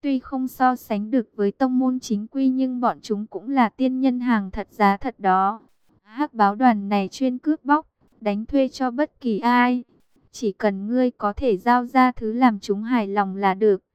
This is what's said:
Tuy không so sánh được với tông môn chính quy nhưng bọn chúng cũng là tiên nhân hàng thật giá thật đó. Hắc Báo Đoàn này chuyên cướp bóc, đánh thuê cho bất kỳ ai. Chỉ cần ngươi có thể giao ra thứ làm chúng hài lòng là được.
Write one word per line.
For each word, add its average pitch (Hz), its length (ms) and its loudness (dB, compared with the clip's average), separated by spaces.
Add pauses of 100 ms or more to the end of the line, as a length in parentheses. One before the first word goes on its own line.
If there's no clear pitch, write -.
Tuy 269 180 -2
không 262 280 -6
so 254 280 0
sánh 214 360 -6
được 240 240 0
với 202 160 2
tông 254 280 0
môn 254 200 0
chính 214 280 -6
quy 269 220 0
nhưng 254 300 -2
bọn 214 220 0
chúng 208 260 -6
cũng 196 220 -12
là 254 200 2
tiên 262 300 -2
nhân 254 200 0
hàng 220 320 -2
thật - 200 -8
giá 202 260 2
thật - 220 -8
đó. 196 420 0 (420)
Hắc 240 300 -6
Báo 208 220 2
Đoàn 214 340 2
này 202 220 0
chuyên 254 260 -2
cướp 311 280 -4
bóc, 294 220 0 (340)
đánh 208 240 -2
thuê 269 220 2
cho 254 240 -4
bất 294 300 -4
kỳ 220 180 -2
ai. 247 440 2 (480)
Chỉ 214 200 -4
cần 196 360 -4
ngươi 247 240 0
có 208 220 -4
thể 226 240 0
giao 240 280 2
ra 254 260 2
thứ 220 220 -6
làm 233 260 2
chúng 208 240 -4
hài 226 240 -2
lòng 196 280 -2
là 196 180 0
được. 196 300 0 (120)